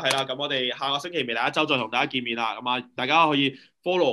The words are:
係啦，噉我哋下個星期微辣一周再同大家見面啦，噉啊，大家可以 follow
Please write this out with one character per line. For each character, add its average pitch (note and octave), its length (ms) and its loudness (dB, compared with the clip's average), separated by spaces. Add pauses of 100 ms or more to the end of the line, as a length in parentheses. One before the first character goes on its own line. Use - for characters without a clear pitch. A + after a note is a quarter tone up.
係 C3+ 80 2
啦， C3+ 120 0
噉 C3 140 -6
我 D3 80 -4
哋 B2+ 300 -2
下 C#3 140 -2
個 C#3 80 0
星 F3 120 -8
期 D#3+ 120 -2
微 A#2+ 100 -4
辣 A#2 140 0
一 C#3+ 40 0
周 D#3 140 2
再 D3 120 2
同 A2 120 -2
大 B2 120 0
家 C#3+ 40 2
見 C3+ 160 -4
面 A#2+ 160 -4
啦， A2+ 240 -2
噉 B2 80 -4
啊， B2 260 -2
大 B2+ 120 -2
家 D#3+ 180 6
可 D3+ 100 2
以 C#3 140 2 (320)
follow F3 320 2